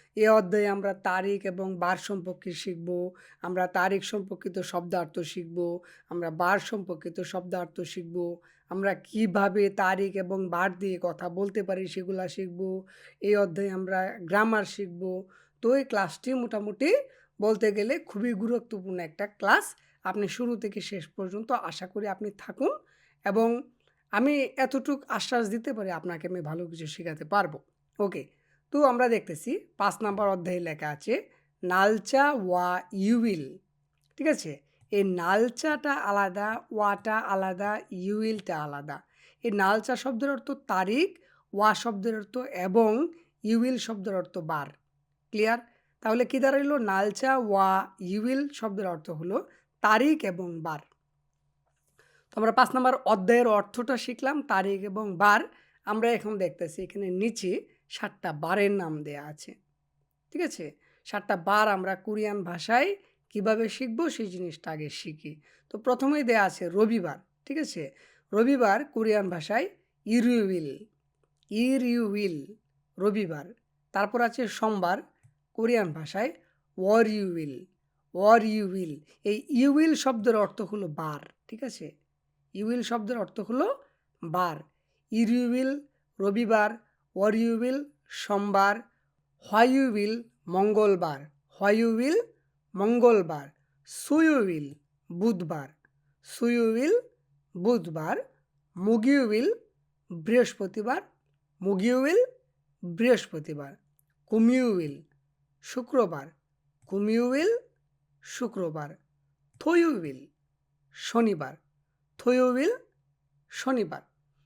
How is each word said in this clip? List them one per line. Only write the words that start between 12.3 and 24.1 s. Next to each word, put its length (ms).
এই 140
অধ্যায়ে 360
আমরা 500
গ্রামার 440
শিখব। 580
তো 140
এই 80
ক্লাসটি 500
মোটামুটি 600
বলতে 300
গেলে 280
খুবই 340
গুরুত্বপূর্ণ 680
একটা 280
ক্লাস। 480
আপনি 240
শুরু 280
থেকে 260
শেষ 260
পর্যন্ত 440
আশা 360
করি 200
আপনি 300
থাকুন 320
এবং 380